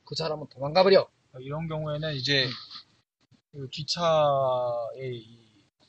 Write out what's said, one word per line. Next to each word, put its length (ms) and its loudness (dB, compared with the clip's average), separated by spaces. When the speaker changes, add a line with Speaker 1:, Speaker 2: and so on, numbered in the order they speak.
Speaker 1:
그 80 -12
사람은 380 -6
도망가 320 2
버려. 260 6
Speaker 2:
이런 280 -8
경우에는 460 -4
이제 320 0
Speaker 1:
음. 40 -2
Speaker 2:
그 60 -12
기차의 1500 0
이 220 -20